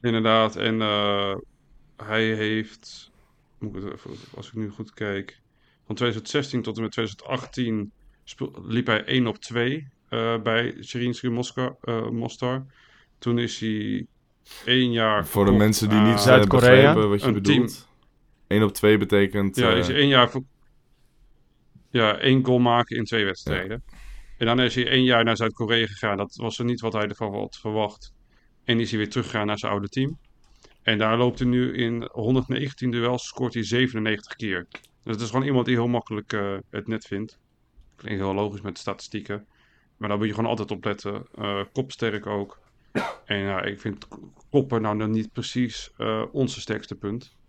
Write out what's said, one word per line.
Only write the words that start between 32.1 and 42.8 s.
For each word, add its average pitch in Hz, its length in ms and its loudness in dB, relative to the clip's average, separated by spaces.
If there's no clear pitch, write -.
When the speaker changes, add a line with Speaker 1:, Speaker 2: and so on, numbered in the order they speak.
Speaker 1:
honderdnegentien 127 800 -2
duels, 120 360 -2
scoort 123 260 -6
hij 117 100 -4
zevenennegentig 110 720 -2
keer. 92 320 -6
Dus 110 100 -6
het 107 80 -6
is 117 80 -6
gewoon 131 160 0
iemand 131 200 2
die 123 100 2
heel 117 120 0
makkelijk, 113 460 -4
eh, 101 240 -4
het 104 180 -10
net 110 180 -6
vindt. 104 340 -10
Klinkt 98 260 -8
heel 98 120 -2
logisch 101 280 -4
met 98 120 -10
de - 60 -16
statistieken. 101 680 -10
Maar 107 120 -8
daar 104 80 0
moet 107 100 0
je 107 60 -2
gewoon 113 160 -2
altijd 110 220 -4
op 104 140 -10
letten. 101 400 -6
Eh, 101 260 -4
kopsterk 113 520 -6
ook. 101 340 -6